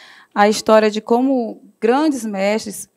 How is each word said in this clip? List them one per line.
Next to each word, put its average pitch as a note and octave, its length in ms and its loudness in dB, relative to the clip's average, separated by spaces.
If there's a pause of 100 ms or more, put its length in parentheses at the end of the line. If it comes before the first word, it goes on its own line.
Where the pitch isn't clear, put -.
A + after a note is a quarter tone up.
(340)
a G#3 140 4
história A3 420 2
de G#3+ 120 -4
como A#3+ 600 -2 (180)
grandes C4 460 0
mestres G3+ 720 -4